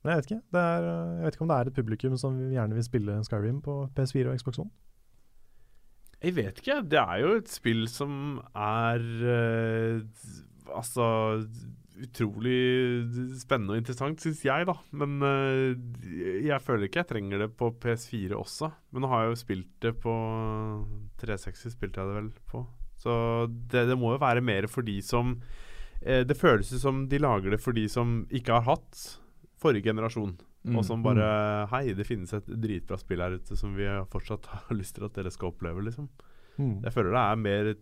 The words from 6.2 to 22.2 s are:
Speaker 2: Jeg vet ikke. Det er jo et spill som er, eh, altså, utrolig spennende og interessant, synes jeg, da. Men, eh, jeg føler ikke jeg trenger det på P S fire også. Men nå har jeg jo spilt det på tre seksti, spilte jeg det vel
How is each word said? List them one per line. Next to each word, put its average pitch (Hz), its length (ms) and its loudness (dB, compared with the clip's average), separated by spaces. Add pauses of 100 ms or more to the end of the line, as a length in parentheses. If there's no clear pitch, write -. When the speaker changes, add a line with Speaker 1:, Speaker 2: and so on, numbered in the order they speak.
Speaker 2:
Jeg 180 140 -2
vet 101 240 -2
ikke. 262 300 -2
Det 151 100 6
er 95 220 4
jo 185 160 4
et 220 120 -2
spill 113 380 0
som 143 540 -4 (160)
er, 113 420 2
eh, 113 1000 0 (760)
altså, 110 720 2 (520)
utrolig 120 600 0 (840)
spennende 107 340 0
og 117 60 2
interessant, 131 420 -4
synes 160 220 -2
jeg, 143 220 2
da. 180 80 0 (180)
Men, 143 300 -2
eh, 135 520 2 (720)
jeg 139 160 2
føler 107 260 2
ikke 175 140 -2
jeg - 60 -6
trenger 101 300 -4
det 110 180 -2
på 117 220 2
P 117 120 -2
S 117 160 -2
fire 101 320 -4
også. - 320 -6 (220)
Men 131 100 -2
nå 135 60 0
har 117 160 2
jeg 113 100 2
jo 117 100 -6
spilt 92 260 -4 (100)
det 117 200 0
på 113 140 0 (1040)
tre 110 180 -2
seksti, - 380 -8
spilte 98 280 -6
jeg 95 40 -2
det 101 120 -4
vel 107 120 -6 (200)